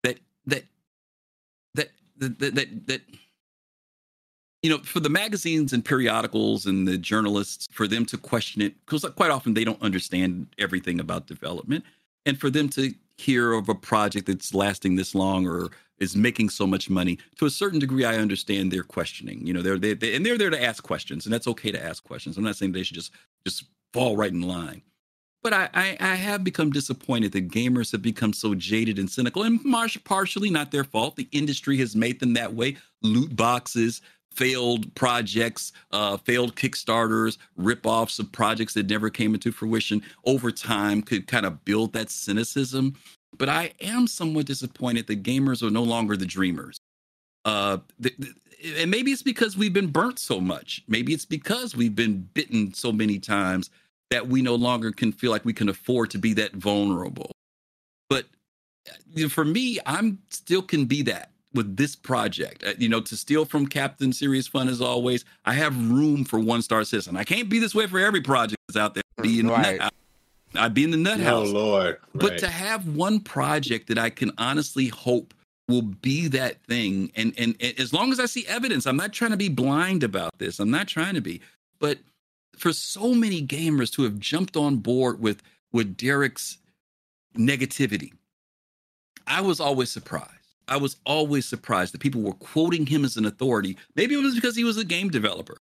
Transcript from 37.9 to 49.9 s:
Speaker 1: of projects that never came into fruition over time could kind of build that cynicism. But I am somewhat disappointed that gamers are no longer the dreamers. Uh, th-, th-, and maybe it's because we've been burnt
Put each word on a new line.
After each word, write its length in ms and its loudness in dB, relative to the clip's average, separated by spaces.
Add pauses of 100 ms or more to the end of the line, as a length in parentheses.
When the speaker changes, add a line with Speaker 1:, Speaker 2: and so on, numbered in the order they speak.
Speaker 1:
of 140 -8
projects 420 0
that 160 0
never 200 0
came 220 0
into 200 -2
fruition 500 -2 (220)
over 260 2
time 520 0
could 260 -4
kind 180 0
of 180 -6
build 280 0
that 180 -6
cynicism. 840 -2 (400)
But 120 0
I 320 0
am 260 2
somewhat 400 -2
disappointed 600 -4
that 160 -2
gamers 380 2
are 80 0
no 120 2
longer 340 0
the 100 -2
dreamers. 520 -2 (640)
Uh, 340 2 (240)
th-, 140 -2
th-, 640 -12
and 120 2
maybe 220 2
it's 120 -2
because 340 0
we've 140 2
been 160 4
burnt 320 2